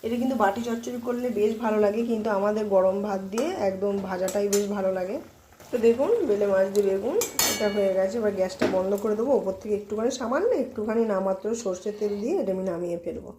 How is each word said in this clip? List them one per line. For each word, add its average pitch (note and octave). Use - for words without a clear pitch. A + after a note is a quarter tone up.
এটা A3+
কিন্তু C4
বাটি G3+
চচ্চড়ি A#3+
করলে B3
বেশ G#3+
ভালো G#3+
লাগে, G#3
কিন্তু A3
আমাদের G#3+
গরম F#3+
ভাত G3
দিয়ে B3
একদম F#3+
ভাজাটাই F#3+
বেশ G3+
ভালো F#3+
লাগে। F#3
তো -
দেখুন B3+
বেলে G#3
মাছ F#3+
দিয়ে G3+
বেগুন G3+
এটা G#3+
হয়ে G3
গেছে। G3
এবার G#3
গ্যাসটা F#3
বন্ধ F#3
করে G#3+
দেবো। B3+
ওপর F#3+
থেকে G#3
একটুখানি, A3
সামান্য C#4+
একটুখানি A3
নামাত্র F#3+
সর্ষের G3+
তেল G#3
দিয়ে C4+
এটা G3
আমি F#3
নামিয়ে E3+
ফেলবো। -